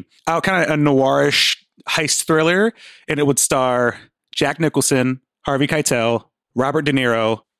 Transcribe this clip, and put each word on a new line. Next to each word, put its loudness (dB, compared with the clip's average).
uh, 0
kinda 0
a 0
noirish 2
heist -2
thriller, 2
and -2
it 2
would 2
star 0
Jack -2
Nicholson, 0
Harvey 0
Keitel, 0
Robert -2
De -2
Niro, 0